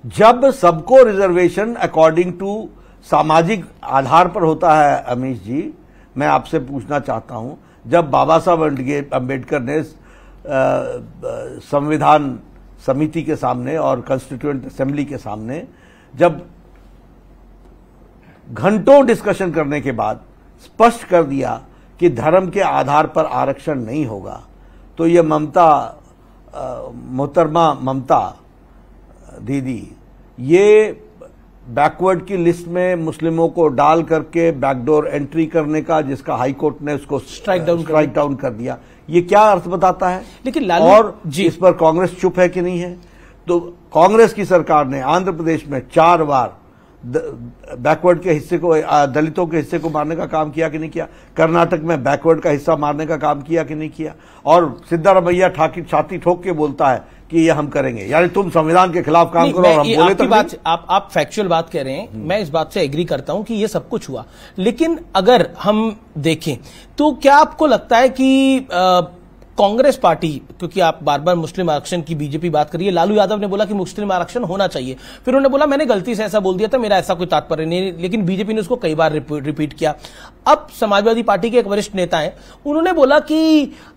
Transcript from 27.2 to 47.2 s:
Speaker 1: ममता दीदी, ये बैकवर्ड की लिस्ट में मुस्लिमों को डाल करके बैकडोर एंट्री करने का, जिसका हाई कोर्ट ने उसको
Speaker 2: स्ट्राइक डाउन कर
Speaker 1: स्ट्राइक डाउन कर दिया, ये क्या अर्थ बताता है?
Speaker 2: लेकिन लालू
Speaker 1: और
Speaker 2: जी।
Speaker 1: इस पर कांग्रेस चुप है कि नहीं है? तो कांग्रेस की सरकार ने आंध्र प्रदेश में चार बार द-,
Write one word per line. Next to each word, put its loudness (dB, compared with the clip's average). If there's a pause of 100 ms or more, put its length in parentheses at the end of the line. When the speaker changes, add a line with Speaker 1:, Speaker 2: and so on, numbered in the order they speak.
Speaker 1:
ममता -2 (1040)
दीदी, -6 (520)
ये 4 (680)
बैकवर्ड 0
की -6
लिस्ट -2
में -2
मुस्लिमों -2
को 0
डाल 2
करके -2
बैकडोर -2
एंट्री -4
करने -2
का, -2
जिसका -6
हाई -2
कोर्ट -4
ने -4
उसको -6
Speaker 2:
स्ट्राइक -4
डाउन 0
कर -6
Speaker 1:
स्ट्राइक 0
डाउन -2
कर -6
दिया, -10 (320)
ये 4
क्या 4
अर्थ 4
बताता 0
है? -6 (220)
Speaker 2:
लेकिन -4
लालू 2
Speaker 1:
और 6
Speaker 2:
जी। -4
Speaker 1:
इस 0
पर 6
कांग्रेस 2
चुप 0
है 4
कि -4
नहीं -4
है? -10 (500)
तो 0 (340)
कांग्रेस 6
की -6
सरकार 2
ने -6
आंध्र 0
प्रदेश -4
में -6 (120)
चार 4
बार -2 (500)
द-, -8 (260)